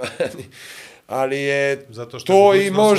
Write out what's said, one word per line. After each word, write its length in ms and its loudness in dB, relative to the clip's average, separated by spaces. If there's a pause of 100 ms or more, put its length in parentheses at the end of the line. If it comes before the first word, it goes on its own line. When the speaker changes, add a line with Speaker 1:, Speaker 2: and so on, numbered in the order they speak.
Speaker 1:
<laughs> 160 -8
ali, 200 -12 (600)
ali 300 -4
je 540 -4
Speaker 2:
Zato 280 -16
što 80 -18
Speaker 1:
to 280 4
Speaker 2:
je 120 0
Speaker 1:
i 40 -4
Speaker 2:
budućnost 280 2